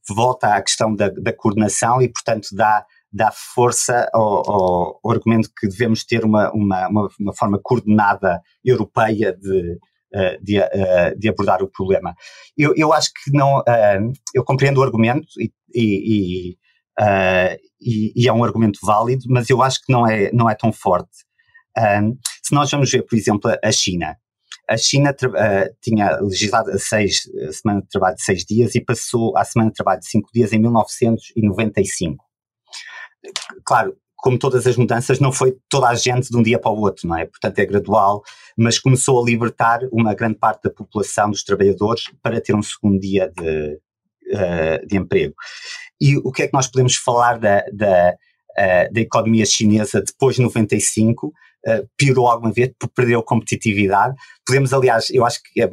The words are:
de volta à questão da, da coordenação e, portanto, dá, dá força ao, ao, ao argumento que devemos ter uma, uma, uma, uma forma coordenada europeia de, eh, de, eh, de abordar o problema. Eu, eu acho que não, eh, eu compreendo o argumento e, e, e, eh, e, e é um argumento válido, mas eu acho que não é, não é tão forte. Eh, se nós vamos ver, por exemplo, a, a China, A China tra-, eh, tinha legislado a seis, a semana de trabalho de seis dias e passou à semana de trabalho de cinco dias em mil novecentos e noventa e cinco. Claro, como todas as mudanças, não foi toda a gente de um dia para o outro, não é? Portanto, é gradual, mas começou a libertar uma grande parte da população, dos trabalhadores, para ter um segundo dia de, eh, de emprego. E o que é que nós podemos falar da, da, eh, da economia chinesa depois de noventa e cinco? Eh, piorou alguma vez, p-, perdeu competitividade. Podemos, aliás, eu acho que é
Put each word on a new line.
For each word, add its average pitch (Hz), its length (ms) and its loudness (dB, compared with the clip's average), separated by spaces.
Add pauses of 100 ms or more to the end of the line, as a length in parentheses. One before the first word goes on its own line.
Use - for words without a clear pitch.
de 101 80 -8
volta 117 400 0
à 95 60 -2
questão 110 340 -2
da, 101 140 0
da 95 240 -6
coordenação 110 680 0
e, 127 60 2
portanto, 113 460 -6
dá, 107 320 2 (260)
dá 104 200 0
força - 800 0
ao, 107 360 2
ao, 90 540 0
ao 110 80 -2
argumento 113 380 0 (100)
que 113 80 -2
devemos 110 380 -2
ter 117 180 -2
uma, 107 280 2
uma, 95 360 -2
uma, 101 220 -2 (100)
uma 98 140 -6
forma 101 280 -2
coordenada 101 800 0 (220)
europeia 110 680 0
de, 90 440 -4 (360)
eh, 95 280 -2
de, 101 160 0
eh, 92 600 2
de 104 120 -2
abordar 98 320 0
o 95 60 -2
problema. 92 480 -6 (420)
Eu, 147 180 2
eu 156 180 2
acho 151 200 0
que - 180 -8
não, 139 360 2
eh, 107 320 4 (340)
eu 131 100 0
compreendo 135 360 2
o 131 40 4
argumento 117 440 0 (100)
e, - 140 -6 (220)
e, 98 800 0
e, 90 60 -20 (420)
eh, 92 600 2 (220)
e, 110 340 -2
e 120 120 2
é 117 60 4
um 117 100 2
argumento 110 400 0
válido, 120 440 0
mas 123 220 0
eu 123 120 4
acho 123 240 0
que - 60 -2
não 120 160 4
é, 107 240 0
não 117 180 2
é 107 60 0
tão 110 160 0
forte. - 540 -4 (520)
Eh, 104 240 2 (420)
se - 100 -2
nós 143 160 2
vamos 143 220 0
ver, 123 120 0
por - 120 -4
exemplo, 107 360 0
a, - 160 -2
a - 40 2
China, 85 460 -4 (500)
A 110 100 0
China 143 360 0
tra-, 127 240 -4
eh, 98 440 0
tinha 104 400 0
legislado 101 500 -2
a 98 80 -2
seis, - 500 -2 (180)
a 78 40 -12
semana 101 300 -2
de - 60 -18
trabalho 92 280 -2
de - 80 -12
seis - 200 -2
dias 110 320 0
e 120 60 2
passou 113 560 -4
à 98 60 2
semana 110 260 0
de 104 60 -6
trabalho 95 240 -2
de - 80 -18
cinco - 260 -2
dias 117 200 0
em 110 60 2
mil 113 120 2
novecentos 117 640 -2
e 110 100 0
noventa 107 360 -2
e 95 40 2
cinco. 80 400 -8 (1400)
Claro, 110 320 0 (200)
como 123 240 0
todas 127 260 0
as 123 100 4
mudanças, 123 440 0
não 135 120 2
foi 131 240 0 (140)
toda 135 180 2
a 120 60 4
gente 123 360 -2
de 120 80 0
um 120 40 4
dia 113 160 4
para 113 140 -2
o 107 80 -4
outro, 98 280 -2
não 85 80 -4
é? 82 100 -4
Portanto, - 340 -6
é 101 60 2
gradual, 101 580 0 (340)
mas 117 220 2
começou 127 420 2
a 120 40 -2
libertar 117 560 0 (100)
uma 113 240 0
grande 110 240 -4
parte 110 240 -2
da - 80 -2
população, 104 580 -4
dos 98 140 -6
trabalhadores, 98 600 0 (180)
para 117 180 -4
ter 107 140 -2
um 104 80 0
segundo 98 360 0
dia 95 360 -2
de, 78 440 -6 (520)
eh, 87 540 -2
de 98 120 -2
emprego. 90 380 -2 (640)
E 143 160 4
o 131 140 -2
que 147 120 -2
é - 40 -2
que - 60 -6
nós 131 140 0
podemos 127 280 2
falar 120 420 2
da, 101 340 2
da, 92 440 4 (420)
eh, 92 340 2
da 107 80 -2
economia 110 460 2
chinesa 107 560 0
depois - 340 0
de 127 60 0
noventa 113 340 0
e 104 60 -2
cinco? 117 500 -2 (360)
Eh, 110 180 0 (120)
piorou 127 300 2
alguma 117 240 0
vez, 120 260 0
p-, 123 160 -10
perdeu 120 300 0
competitividade. 104 920 0 (320)
Podemos, 131 280 0
aliás, 123 360 2
eu 120 160 2
acho 120 160 -2
que - 200 -4
é 107 100 2